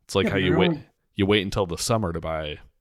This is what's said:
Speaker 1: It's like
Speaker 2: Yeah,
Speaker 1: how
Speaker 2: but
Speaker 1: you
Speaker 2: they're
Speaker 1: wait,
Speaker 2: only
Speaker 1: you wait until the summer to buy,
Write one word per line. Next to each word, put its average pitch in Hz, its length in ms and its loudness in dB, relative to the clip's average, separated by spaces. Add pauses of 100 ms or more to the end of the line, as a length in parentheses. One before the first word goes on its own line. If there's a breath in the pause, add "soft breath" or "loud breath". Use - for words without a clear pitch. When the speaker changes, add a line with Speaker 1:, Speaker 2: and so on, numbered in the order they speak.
Speaker 1:
It's - 100 -14
like 95 100 4
Speaker 2:
Yeah, - 60 0
Speaker 1:
how 98 60 -2
Speaker 2:
but 95 60 2
Speaker 1:
you 92 80 2
Speaker 2:
they're 90 80 4
Speaker 1:
wait, 92 100 6
Speaker 2:
only 85 160 -2 (300)
Speaker 1:
you 101 120 0
wait 104 160 4
until 98 240 -2
the 82 120 -8
summer 110 340 -2
to 82 80 -6
buy, 78 380 -6 (220)